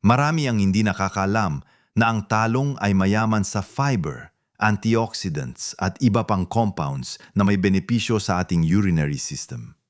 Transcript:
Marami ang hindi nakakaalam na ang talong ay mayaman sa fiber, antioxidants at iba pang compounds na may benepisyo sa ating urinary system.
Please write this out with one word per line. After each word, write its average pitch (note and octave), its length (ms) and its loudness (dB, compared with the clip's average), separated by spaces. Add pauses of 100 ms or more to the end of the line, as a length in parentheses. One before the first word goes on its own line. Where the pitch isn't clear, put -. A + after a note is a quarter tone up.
Marami C#3+ 480 2
ang A2 80 2
hindi G2 240 4
nakakaalam G2 800 0 (320)
na A2+ 160 2
ang G#2+ 160 -2
talong A#2+ 560 0
ay G2+ 80 2
mayaman G2+ 560 2
sa G2+ 160 -4
fiber, G2+ 720 -4 (240)
antioxidants G#2 1200 -2
at F2+ 240 -2
iba A2 240 2
pang F#2+ 160 0
compounds E2 720 -4 (160)
na G2 160 2
may G#2 80 4
benepisyo G2+ 640 2
sa F#2 240 0
ating E2+ 240 2
urinary D#2+ 500 2
system. - 640 -12 (100)